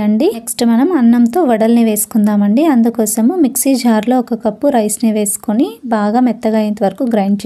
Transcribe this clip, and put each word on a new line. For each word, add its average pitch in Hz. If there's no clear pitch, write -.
అండి. 220
నెక్స్ట్ -
మనం 277
అన్నంతో 240
వడల్ని 226
వేసుకుందామండి. 208
అందుకోసము 233
మిక్సీ 269
జార్లో 233
ఒక -
కప్పు 214
రైస్ని 214
వేసుకొని 220
బాగా 208
మెత్తగా 220
అయ్యేంత 208
వరకు 190
గ్రైండ్ 202